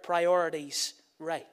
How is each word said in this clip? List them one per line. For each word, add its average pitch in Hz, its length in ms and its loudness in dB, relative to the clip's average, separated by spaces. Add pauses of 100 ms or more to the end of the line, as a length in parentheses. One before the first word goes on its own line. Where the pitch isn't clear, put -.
priorities 170 920 0 (240)
right. 160 340 -6